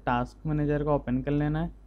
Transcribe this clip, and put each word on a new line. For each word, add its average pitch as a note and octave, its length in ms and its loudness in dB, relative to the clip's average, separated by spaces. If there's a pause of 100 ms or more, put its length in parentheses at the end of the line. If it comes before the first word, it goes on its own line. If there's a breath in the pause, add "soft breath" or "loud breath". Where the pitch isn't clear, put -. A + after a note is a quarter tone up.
Task B2 400 0
Manager D3 380 0
को D3 100 2
open C3 280 0
कर C#3+ 100 -4
लेना D3+ 300 0
है। E3+ 80 -4 (160)